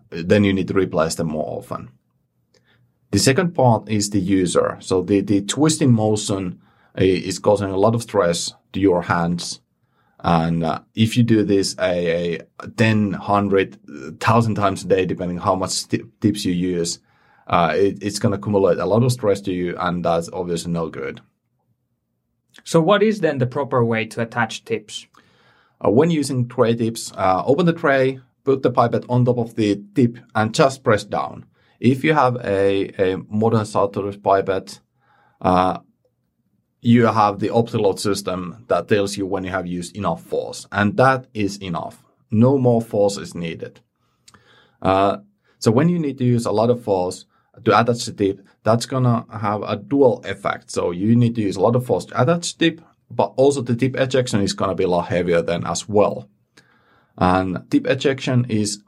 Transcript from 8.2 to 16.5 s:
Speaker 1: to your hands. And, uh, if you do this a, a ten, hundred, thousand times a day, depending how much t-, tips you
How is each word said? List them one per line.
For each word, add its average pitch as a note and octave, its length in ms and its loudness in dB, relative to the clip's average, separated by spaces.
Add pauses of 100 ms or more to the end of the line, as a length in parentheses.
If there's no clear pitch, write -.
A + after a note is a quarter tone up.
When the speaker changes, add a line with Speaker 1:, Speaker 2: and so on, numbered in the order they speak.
Speaker 1:
to F#2+ 60 -4
your F2+ 220 4
hands. F2 600 -2 (580)
And, E2 440 0
uh, - 180 -4 (120)
if A2+ 240 2
you B2 60 6
do A2+ 200 4
this G2 360 0
a, F2 600 -2 (200)
a - 80 -14 (100)
ten, G#2+ 360 2
hundred, G2+ 680 0 (400)
thousand A2 360 2
times F#2+ 280 -2
a F2+ 40 -10
day, F#2+ 180 2
depending F2 340 -6
how F#2+ 160 0
much F#2 320 -6
t-, - 160 -4 (180)
tips G#2+ 240 0
you F#2 80 0